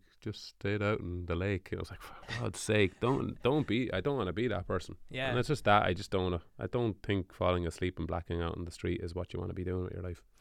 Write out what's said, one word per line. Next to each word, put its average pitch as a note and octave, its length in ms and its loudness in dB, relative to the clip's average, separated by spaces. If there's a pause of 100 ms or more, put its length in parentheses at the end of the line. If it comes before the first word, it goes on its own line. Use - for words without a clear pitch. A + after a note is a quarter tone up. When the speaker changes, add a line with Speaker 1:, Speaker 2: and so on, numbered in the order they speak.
(200)
Speaker 1:
just - 280 -8
stayed G2+ 340 -2
out G#2 160 2
in F2 280 -4
the E2+ 100 0
lake." F#2 340 0
And - 80 -2
I F2+ 40 -4
was - 80 -8
like, - 120 -14
"For - 380 -10
God's G#2+ 180 -4
sake, G#2+ 400 4
don't, B2+ 460 0
don't C#3+ 200 4
be, A#2 280 0
I F#2+ 80 0
don't C#3+ 160 0
wanna F#2 160 0
be A#2 160 0
that F#2 180 -2
person." F#2 300 -4 (120)
Speaker 2:
Yeah. C3 220 -2
Speaker 1:
And A#2+ 80 2
it's A#2+ 80 2
just - 180 0
that, G#2 200 8
I F#2 100 4
just F#2+ 160 -6
don't F#2 140 2
wanna, F2+ 180 0 (160)
I G2+ 80 -2
don't A#2 360 0
think G2 300 0
falling F2+ 320 4
asleep F2+ 340 -2
and E2 100 -2
blacking E2+ 340 -2
out E2 160 -2
on F2+ 60 -6
the E2 80 -8
street F2+ 300 -2
is F2 120 -6
what F2+ 180 -6
you F#2 60 -4
wanna F2+ 160 -4
be F2+ 80 -6
doing F2+ 220 -2
with - 80 -6
your F#2 100 -6
life. F2+ 220 -8 (160)